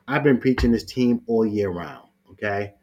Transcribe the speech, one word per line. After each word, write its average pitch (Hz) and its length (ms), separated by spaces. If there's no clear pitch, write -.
I've 143 160
been 135 180
preaching 123 320
this 107 120
team 120 420
all 113 180
year 104 240
round, 80 400
okay? 101 420